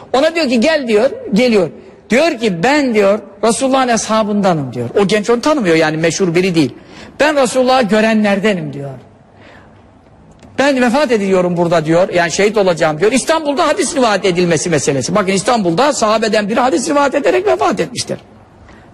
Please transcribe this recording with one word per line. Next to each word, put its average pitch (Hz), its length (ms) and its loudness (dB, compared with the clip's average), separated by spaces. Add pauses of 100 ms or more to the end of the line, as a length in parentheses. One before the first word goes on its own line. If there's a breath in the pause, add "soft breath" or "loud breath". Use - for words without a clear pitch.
(140 loud breath)
Ona 311 220 0
diyor 320 140 -2
ki, 240 100 0
"Gel." 294 280 0
diyor, 226 220 2 (240)
geliyor. 208 360 2 (400 loud breath)
Diyor 294 300 2
ki, 185 240 -2
"Ben," 269 300 2
diyor, 208 260 2 (240)
"Resulullah'ın 254 440 0
ashabındanım." 202 840 -2
diyor. 120 160 -6 (120)
O 196 60 2
genç 214 220 0
onu 240 120 0
tanımıyor 240 340 2
yani 160 220 0
meşhur 165 380 0
biri 185 200 0
değil. 143 200 0 (440 loud breath)
"Ben 302 160 2
Resulullah'ı 262 480 2
görenlerdenim." 208 880 0
diyor. 139 160 -12 (1700 loud breath)
"Ben 262 220 2
vefat 254 300 2
ediyorum 190 460 0
burada." 170 280 0
diyor. 170 240 2
Yani 170 220 0
şehit 208 260 0
olacağım 165 420 0
diyor. 208 120 2
İstanbul'da 294 560 0
hadis 302 280 -2
rivayet 208 300 0
edilmesi 175 440 0
meselesi. 143 460 -2
Bakın 196 160 0
İstanbul'da 214 640 0
sahabeden 214 560 0
biri 233 100 -2
hadis 262 300 0
rivayet 285 260 0
ederek 370 320 0
vefat 349 320 0
etmiştir. - 380 -8 (760 loud breath)